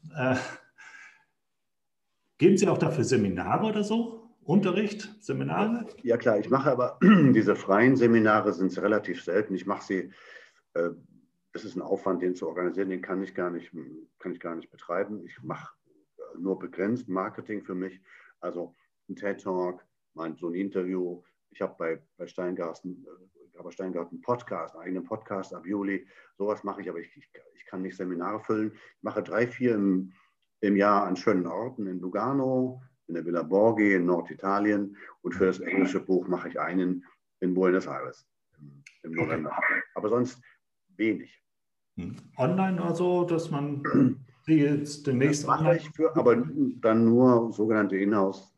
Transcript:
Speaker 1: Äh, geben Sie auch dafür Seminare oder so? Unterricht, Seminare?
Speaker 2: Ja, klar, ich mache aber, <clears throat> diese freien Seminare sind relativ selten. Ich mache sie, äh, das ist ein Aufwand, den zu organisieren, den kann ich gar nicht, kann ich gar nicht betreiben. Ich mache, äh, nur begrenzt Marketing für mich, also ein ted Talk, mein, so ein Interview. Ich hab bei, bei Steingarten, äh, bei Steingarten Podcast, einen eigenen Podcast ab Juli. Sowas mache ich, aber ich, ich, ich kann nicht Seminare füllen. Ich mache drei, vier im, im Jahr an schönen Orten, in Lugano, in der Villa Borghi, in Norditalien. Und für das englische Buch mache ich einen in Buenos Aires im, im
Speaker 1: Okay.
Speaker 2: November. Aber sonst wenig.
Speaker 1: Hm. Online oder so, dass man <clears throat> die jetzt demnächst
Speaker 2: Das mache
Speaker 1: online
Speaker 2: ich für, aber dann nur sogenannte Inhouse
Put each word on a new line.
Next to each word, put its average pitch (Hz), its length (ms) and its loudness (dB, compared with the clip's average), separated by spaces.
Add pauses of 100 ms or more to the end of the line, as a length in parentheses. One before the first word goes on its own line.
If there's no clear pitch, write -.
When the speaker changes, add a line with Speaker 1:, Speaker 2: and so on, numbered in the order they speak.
(160)
Speaker 1:
Äh, 127 200 0 (2000)
geben 190 200 8
Sie 190 100 4
auch 156 100 2
dafür 147 260 0
Seminare 104 640 0
oder 208 160 -2
so? - 600 -4
Unterricht, 185 800 0
Seminare? 170 640 -2 (160)
Speaker 2:
Ja, 113 140 2
klar, 110 220 2
ich 90 100 -4
mache 135 220 4
aber, 123 300 -2
<clears throat> 165 320 8
diese 104 220 4
freien 117 400 4
Seminare 107 580 4
sind 90 260 -2
relativ 95 440 0
selten. 95 320 -2
Ich 90 100 -6
mache 98 180 -4
sie, 92 280 -4 (600)
äh, 85 160 0 (640)
das - 120 -12
ist - 120 -14
ein 85 60 -6
Aufwand, 92 400 -2
den 90 140 -2
zu 87 120 -8
organisieren, 90 420 -4
den 92 120 -6
kann 92 200 -6
ich 92 120 -10
gar 90 160 -4
nicht, 85 220 -10 (480)
kann 90 140 -8
ich 87 60 -12
gar 85 160 -10
nicht 85 160 -14
betreiben. 98 540 -6
Ich - 160 -20
mache, - 340 -12 (420)
äh, - 220 -18
nur 92 200 -4
begrenzt 98 500 -6
Marketing 98 540 -8
für 95 120 -10
mich, 92 260 -8 (380)
also 87 360 -8 (320)
ein 95 80 -12
ted 98 260 -6
Talk, 90 420 -6 (300)
mein, 80 220 -10
so 85 120 -10
ein 85 80 -6
Interview. 92 680 -6 (280)
Ich - 120 -14
hab 92 160 -8
bei, 82 240 -6 (160)
bei 87 100 -12
Steingarten, 87 800 -8 (520)
äh, 90 60 -20
bei 87 80 -16
Steingarten 85 500 -8
Podcast, 104 540 -6
einen 165 80 -18
eigenen 92 220 -6
Podcast 101 500 -10
ab 80 100 -16
Juli. 98 400 -4 (320)
Sowas 101 260 -4
mache 196 180 -8
ich, 87 80 -10
aber 85 100 -10
ich, 85 180 -16
ich, - 140 -20 (240)
ich - 100 -20
kann 92 160 -10
nicht 90 160 -10
Seminare 92 440 -6
füllen. 107 340 -2
Ich - 260 -20
mache 104 220 -4
drei, 110 240 0
vier 123 260 0
im, 95 380 0 (480)
im 101 160 0
Jahr 101 320 4
an 92 80 -2
schönen 92 320 0
Orten, 104 400 -6
in 90 120 -8
Lugano, 127 840 -2 (240)
in 85 60 -10
der 82 100 -6
Villa 85 200 -2
Borghi, 104 500 4
in 90 120 2
Norditalien. 98 920 0 (240)
Und 90 140 -8
für 95 100 2
das 90 140 2
englische 92 420 0
Buch 92 260 0
mache 87 220 -4
ich - 100 -6
einen 90 460 -2 (340)
in 90 140 0
Buenos 92 320 2
Aires 65 420 -10 (300)
im, 71 260 -20 (200)
im 80 80 -12
Speaker 1:
Okay. 82 100 -4
Speaker 2:
November. 78 360 -4 (360)
Aber 101 160 -4
sonst 123 320 -2 (560)
wenig. 107 440 -4 (540)
Speaker 1:
Hm. 90 220 -10 (180)
Online 180 460 0
oder 170 140 -2
so, 180 280 2
dass 165 280 -2
man 143 320 -4
<clears throat> - 640 0
die 160 100 6
jetzt 143 500 0
demnächst 139 360 2
Speaker 2:
Das - 40 -6
mache 127 120 2
Speaker 1:
online 170 180 4
Speaker 2:
ich - 140 -8
für, 165 260 0
aber 117 180 6 (460)
dann 113 240 6
nur 117 480 6
sogenannte 104 420 2
Inhouse 98 640 0